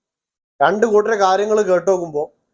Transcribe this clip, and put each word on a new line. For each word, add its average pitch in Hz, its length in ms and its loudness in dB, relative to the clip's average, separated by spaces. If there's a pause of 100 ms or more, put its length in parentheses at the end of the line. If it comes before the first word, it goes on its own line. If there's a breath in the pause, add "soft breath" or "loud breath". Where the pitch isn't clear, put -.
(600)
രണ്ട് 190 280 0
കൂട്ടരെ 208 300 0
കാര്യങ്ങൾ 196 440 0
കേട്ട് 180 280 0
നോക്കുമ്പോ 165 340 -2 (300)